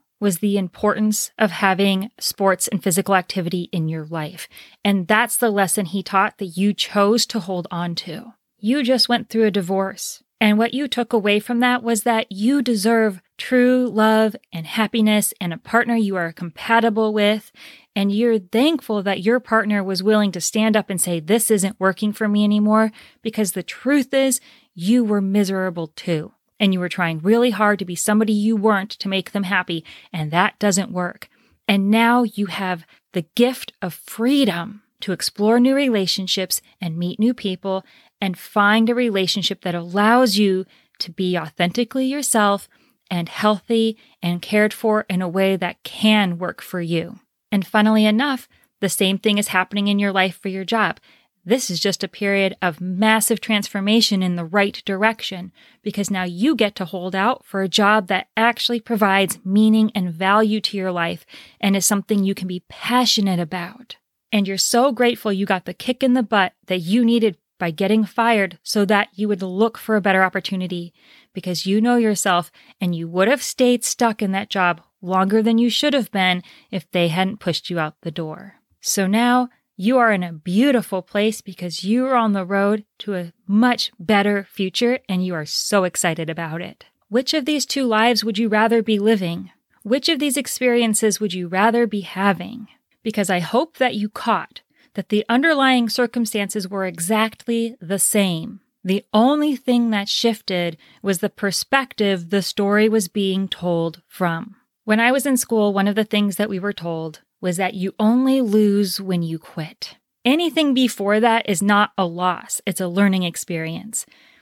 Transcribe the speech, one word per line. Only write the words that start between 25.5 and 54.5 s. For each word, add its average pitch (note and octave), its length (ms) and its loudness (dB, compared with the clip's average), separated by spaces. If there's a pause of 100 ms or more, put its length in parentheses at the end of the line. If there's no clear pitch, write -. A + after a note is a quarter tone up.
too. E3 460 -4 (260)
And G3 140 2
you F#3 60 -2
were F3+ 100 -4
trying E3 300 -4
really A#3 320 2
hard G#3 280 2
to G3 60 -6
be F3+ 100 -8
somebody G#3+ 380 2
you G#3+ 220 2
weren't G3+ 360 0
to - 180 -8
make F#3+ 240 -4
them G3 100 -2
happy, F3+ 400 -2 (300)
and D#3 180 -4
that F3+ 260 2
doesn't G3 340 0
work. F3 380 -8 (380)
And G3+ 240 2
now A#3 320 4
you G#3 240 -4
have F3+ 380 -6 (280)
the F3 120 -4 (100)
gift B3 460 0
of F3 120 -8
freedom A3+ 880 -2 (200)
to G3 100 -6
explore G#3+ 480 0
new C4 160 4
relationships G3 840 -2 (180)
and E3 180 -6
meet F3 220 -4
new A#3+ 140 2
people F#3+ 500 -6 (380)
and F#3+ 160 -4
find G#3+ 520 2
a A#3 60 0
relationship G3 680 -2
that F3 140 -4
allows G3+ 600 2
you F#3+ 280 2 (340)
to - 120 -8
be F3+ 240 -2
authentically F3 720 -2
yourself A3+ 640 0 (400)
and E3+ 180 -4
healthy A3 720 0 (240)
and F3 200 -2
cared G#3+ 320 0
for G#3+ 360 0
in F#3 120 0
a F#3 60 -4
way F#3+ 280 2
that F3 280 -6
can G#3 540 2
work - 240 -8
for - 180 -8
you. E3+ 400 -4 (320)
And G3 160 0
funnily G#3+ 380 4
enough, B3 420 0 (320)
the F#3+ 100 -2
same F#3+ 280 0
thing G#3 200 0
is G#3 120 -2
happening G3+ 380 -2
in G3+ 120 2
your G3+ 140 0
life F#3+ 260 0
for - 80 -10
your F#3+ 160 -6
job. G#3 360 -2 (440)
This A3+ 280 -2
is E3 80 -4
just G3 240 -2
a F#3+ 40 -6
period G3 540 -2
of F3 180 -2
massive G#3+ 640 0
transformation G#3 800 0
in F3+ 140 0
the E3+ 100 -6
right G3+ 400 0